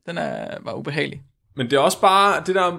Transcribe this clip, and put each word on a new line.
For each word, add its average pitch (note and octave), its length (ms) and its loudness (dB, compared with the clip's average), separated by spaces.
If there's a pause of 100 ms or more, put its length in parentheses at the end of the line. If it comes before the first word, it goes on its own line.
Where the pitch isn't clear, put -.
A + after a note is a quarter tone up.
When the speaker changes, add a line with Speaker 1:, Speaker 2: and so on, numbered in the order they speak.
Speaker 1:
Den E3+ 120 -8
er, D3 440 -8
var - 120 -10
ubehagelig. C#3+ 480 -6 (340)
Speaker 2:
Men B2 140 -4
det C#3 60 2
er C#3 40 4
også E3 200 2
bare, G3 460 4
det F#3 80 0
der F3+ 240 0